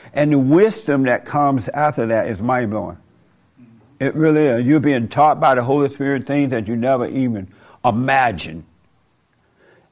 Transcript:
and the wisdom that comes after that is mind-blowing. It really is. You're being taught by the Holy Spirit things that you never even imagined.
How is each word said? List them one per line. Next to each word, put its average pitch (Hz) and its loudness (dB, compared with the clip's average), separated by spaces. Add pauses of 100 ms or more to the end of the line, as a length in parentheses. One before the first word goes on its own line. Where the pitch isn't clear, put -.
(120)
and 147 0
the 143 4
wisdom 143 2
that 123 0
comes 139 0
after 143 -2
that 110 0
is 104 -6
mind-blowing. 107 -4 (1000)
It 135 -2
really 156 2
is. 123 2
You're 147 4
being 123 0
taught 156 2
by 147 4
the 123 0
Holy 139 0
Spirit 139 -4
things 143 0
that 110 -4
you 117 -4
never 123 0
even 110 -4 (340)
imagined. 117 -2 (1300)